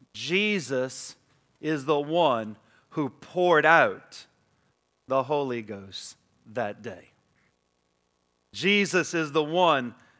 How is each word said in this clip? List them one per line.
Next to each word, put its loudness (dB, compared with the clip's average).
Jesus -2
is -4
the 0
one 0
who -4
poured 0
out 2
the 2
Holy -2
Ghost -14
that -6
day. -14
Jesus 2
is -2
the 2
one, 2